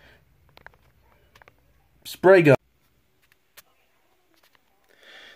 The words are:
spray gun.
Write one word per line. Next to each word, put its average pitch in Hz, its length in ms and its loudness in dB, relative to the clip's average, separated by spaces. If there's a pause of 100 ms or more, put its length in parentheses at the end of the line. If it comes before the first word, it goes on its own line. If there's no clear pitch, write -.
(2000)
spray 185 380 0
gun. 147 160 0 (2750)